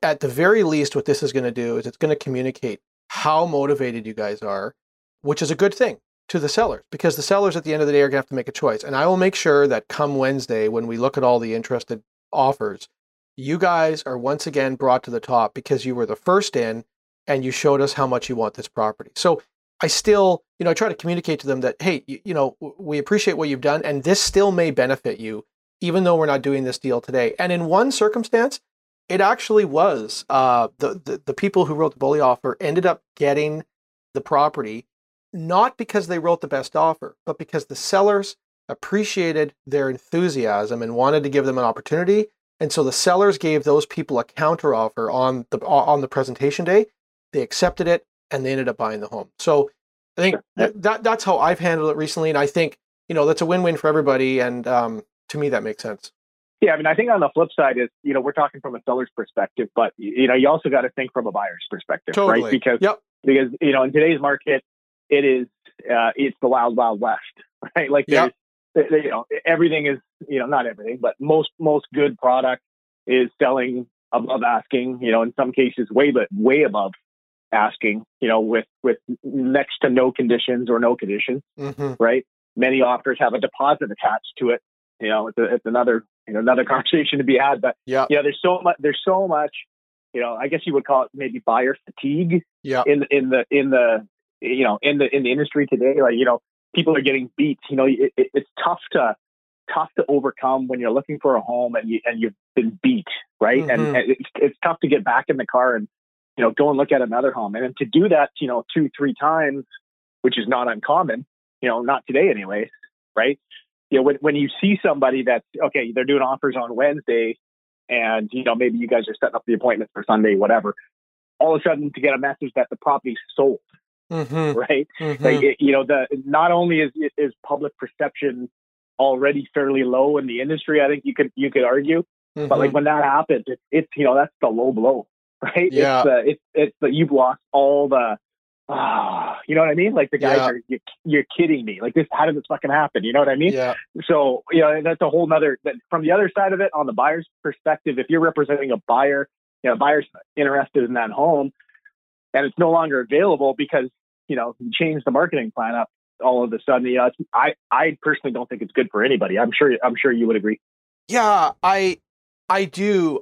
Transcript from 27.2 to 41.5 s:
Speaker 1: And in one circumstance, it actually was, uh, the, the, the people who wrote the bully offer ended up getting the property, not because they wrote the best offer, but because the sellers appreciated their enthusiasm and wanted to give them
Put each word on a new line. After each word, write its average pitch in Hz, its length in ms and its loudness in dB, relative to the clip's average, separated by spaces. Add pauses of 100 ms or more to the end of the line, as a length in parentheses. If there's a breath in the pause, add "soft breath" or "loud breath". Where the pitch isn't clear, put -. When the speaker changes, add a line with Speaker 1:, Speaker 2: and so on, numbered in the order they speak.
Speaker 1:
And 180 120 -2
in 175 140 -2
one 196 260 2
circumstance, 226 680 0 (500)
it 185 120 0
actually 214 440 2
was, 143 640 -2
uh, 123 480 2
the, 139 260 -4
the, - 220 -8
the 135 80 -4
people 196 320 0
who 147 80 -4
wrote 156 200 -2
the - 60 -20
bully 143 220 0
offer 127 400 0
ended 175 240 0
up 175 160 0 (160)
getting 147 460 0 (500)
the - 80 -6
property, 139 640 -2 (480)
not 185 440 0
because 208 300 -4
they 175 120 -4
wrote 170 220 0
the 160 60 -8
best 135 300 -6
offer, 160 480 -2
but 160 120 -6
because - 280 -8
the 135 100 -16
sellers 202 640 0 (320)
appreciated 165 840 -2 (140)
their 135 220 0
enthusiasm 120 920 -2
and 117 140 -6
wanted 143 280 2
to 143 60 -4
give 139 160 2
them 131 120 -2